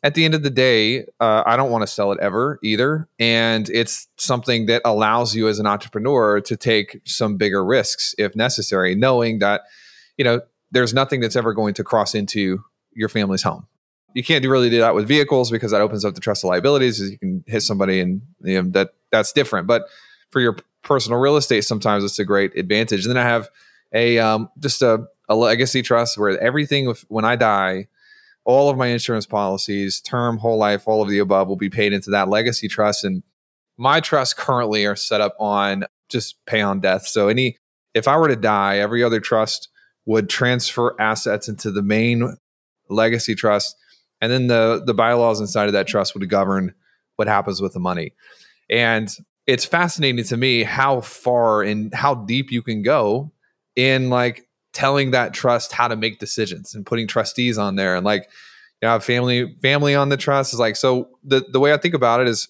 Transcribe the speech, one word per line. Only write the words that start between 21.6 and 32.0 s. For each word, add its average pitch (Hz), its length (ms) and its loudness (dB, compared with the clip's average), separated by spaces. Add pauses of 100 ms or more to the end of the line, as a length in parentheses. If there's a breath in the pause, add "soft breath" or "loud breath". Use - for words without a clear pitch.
sometimes 104 420 0
it's 101 160 -6
a 101 40 0
great 98 320 0
advantage. 104 480 0
And 123 120 -2
then 123 80 2
I 123 40 2
have 117 200 0 (440 soft breath)
a, 117 280 2
um, 110 280 0 (120)
just 143 200 -4
a, 117 260 2 (220)
a 107 60 4
legacy 120 480 2
trust 117 360 0
where 101 220 0
everything, 139 460 0
with, 117 220 -6
when 107 160 -2
I 120 100 2
die, 98 540 0 (560 soft breath)
all 139 260 4
of 131 80 -2
my 127 80 0
insurance 117 400 -2
policies, 98 720 -4
term, 120 380 -4
whole 113 180 0
life, 104 320 0
all 107 140 2
of 101 80 -2
the 101 80 2
above 95 300 2
will 98 80 -2
be 98 120 -4
paid 104 240 0
into 98 180 -4